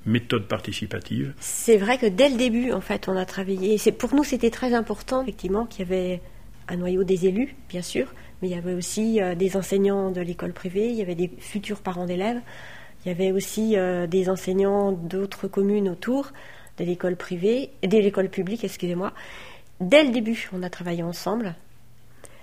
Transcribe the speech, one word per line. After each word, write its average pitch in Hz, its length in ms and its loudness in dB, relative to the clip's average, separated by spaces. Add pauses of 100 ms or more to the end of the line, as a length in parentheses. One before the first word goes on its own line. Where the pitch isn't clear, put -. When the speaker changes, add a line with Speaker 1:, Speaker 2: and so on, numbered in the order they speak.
Speaker 1:
méthode 117 420 0
participative. 110 880 -4
Speaker 2:
C'est - 380 4
vrai 214 220 2
que 247 80 2
dès 220 240 6
le 240 80 2
début, 240 340 2
en 190 80 0
fait, 202 280 -4
on 190 100 0
a 185 80 -2
travaillé. 196 500 0
C'est, 208 160 4
pour 247 220 0
nous, 294 100 6
c'était 240 240 2
très 240 240 0
important, 233 480 -2
effectivement, 208 460 -2
qu'il 233 140 -10
y - 20 -6
avait 180 400 -2 (460)
un 180 80 -4
noyau 180 280 0
des 180 220 2
élus, 208 280 0 (140)
bien 180 140 -8
sûr, - 240 -2 (340)
mais 185 80 -2
il 180 60 -4
y 175 40 -4
avait 175 140 -4
aussi, 214 480 0
euh, 180 140 0
des 180 200 2
enseignants 196 560 2
de 180 120 -4
l'école 175 320 -6
privée, 196 340 -2
il 240 60 -2
y 220 80 -2
avait 180 120 -4
des 170 160 0 (100)
futurs 202 400 -6
parents 180 260 -4
d'élèves, 196 340 0 (640)
il 185 60 -2
y - 20 -2
avait 190 180 2
aussi, 208 460 2
euh, 180 320 2
des 185 200 4
enseignants 196 640 2
d'autres 190 560 -4
communes 196 420 2
autour 254 440 -2 (460)
de 175 60 -2
l'école 175 300 0
privée, 202 560 0 (140)
de 196 140 6
l'école 196 300 4
publique, 190 360 -4
excusez-moi. 175 480 -2 (680)
Dès 233 220 8
le 277 80 4
début, 220 420 -2
on 185 120 -6
a 175 60 -6
travaillé 170 340 -4
ensemble. 180 500 -4 (880)